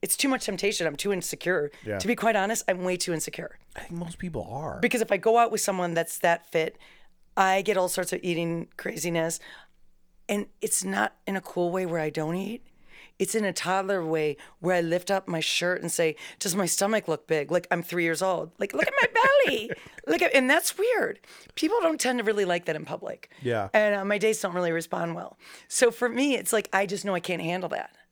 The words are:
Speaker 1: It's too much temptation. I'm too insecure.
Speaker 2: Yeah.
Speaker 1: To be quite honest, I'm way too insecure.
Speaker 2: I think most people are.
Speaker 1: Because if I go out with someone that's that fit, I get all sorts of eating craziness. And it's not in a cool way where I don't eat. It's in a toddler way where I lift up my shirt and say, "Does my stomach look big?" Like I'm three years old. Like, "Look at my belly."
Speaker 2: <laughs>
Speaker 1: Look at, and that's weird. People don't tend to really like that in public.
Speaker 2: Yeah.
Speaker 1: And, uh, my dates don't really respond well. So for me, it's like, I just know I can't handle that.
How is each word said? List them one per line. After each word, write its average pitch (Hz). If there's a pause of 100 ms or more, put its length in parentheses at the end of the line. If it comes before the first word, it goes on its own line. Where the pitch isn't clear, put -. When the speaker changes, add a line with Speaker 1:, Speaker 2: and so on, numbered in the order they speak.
Speaker 1:
It's -
too -
much 262
temptation. 202
I'm 147
too 202
insecure. 170 (120)
Speaker 2:
Yeah. 104
Speaker 1:
To 95
be 233
quite 220
honest, 208
I'm 180
way 185
too 180
insecure. - (180)
Speaker 2:
I -
think -
most 170
people 160
are. 143
Speaker 1:
Because 247
if 220
I 202
go 226
out 233
with 214
someone 180
that's 165
that 170
fit, 160 (580)
I 196
get 196
all 185
sorts 180
of 180
eating 170 (100)
craziness. 170 (920)
And 202 (160)
it's 208
not 196 (100)
in 196
a 190
cool 175
way 185
where 165
I 156
don't 160
eat. 202 (560)
It's 196
in 214
a 185
toddler 190
way 156 (220)
where 180
I 175
lift 175
up 190
my 170
shirt 175
and 165
say, 160 (240)
"Does 175
my 196
stomach 202
look 156
big?" 147
Like 175
I'm 175
three 170
years 165
old. 170
Like, 202
"Look 320
at 508
my 480 (400)
belly." 226 (180)
Speaker 2:
<laughs> -
Speaker 1:
Look 320
at, 339
and 254
that's 320
weird. 427 (360)
People 370
don't 330
tend 247
to 220
really 208
like 175
that 160
in 151
public. - (120)
Speaker 2:
Yeah. 113
Speaker 1:
And, 214
uh, 196
my 208
dates 214
don't 185
really 180
respond 170
well. - (300)
So 233
for 240
me, 262
it's 196
like, 214
I 196
just 190
know 202
I 170
can't 175
handle 175
that. - (160)